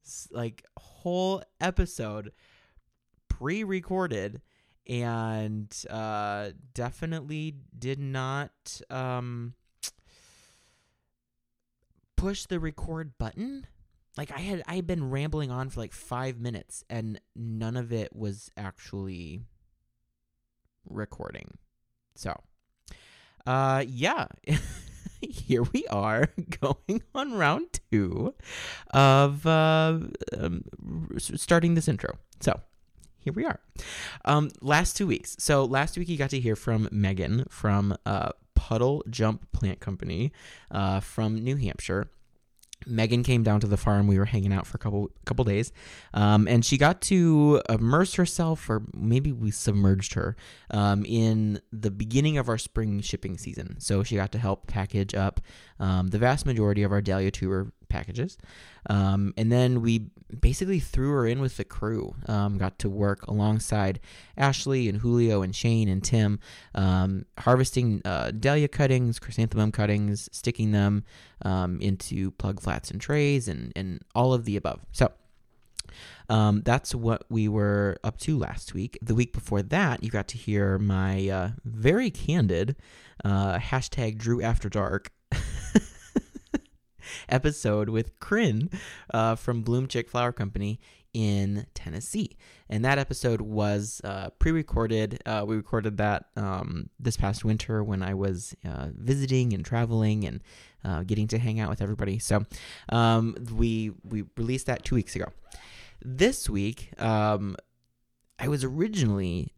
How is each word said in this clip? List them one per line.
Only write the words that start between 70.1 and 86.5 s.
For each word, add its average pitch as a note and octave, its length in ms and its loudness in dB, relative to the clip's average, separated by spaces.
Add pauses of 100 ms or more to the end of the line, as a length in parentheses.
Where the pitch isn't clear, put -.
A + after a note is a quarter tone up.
sticking A2+ 400 0
them, G2+ 320 4 (380)
um, F#2 380 0
into F#2+ 520 -2
plug G2+ 280 -4
flats - 300 -4
and G2+ 100 -6
trays C#3+ 480 2
and, B1 280 -8
and F#2 260 -6 (120)
all B2+ 180 4
of A#2+ 120 2
the G#2 120 0
above. - 240 -4 (120)
So, - 200 2 (1160)
um, G#2+ 340 6
that's B2 320 0
what A#2 340 0
we A2 180 2
were G2+ 560 2
up - 160 -2
to D#3 180 0
last - 380 -6
week. F#2 260 -6
The A2+ 140 0
week A#2+ 180 4
before G#2 300 -2
that, D3+ 400 0
you A2 80 -4
got G#2 180 -2
to A#2 100 -10
hear G2+ 400 2
my, F#2+ 500 2
uh, F#2+ 220 -2 (140)
very C#3 460 2
candid, A2 680 0 (480)
uh, G2 340 0
hashtag A#2+ 600 -4
Drew A#2 240 0
After A2+ 260 0
Dark G2 440 -2 (180)
<laughs> - 100 -2 (1900)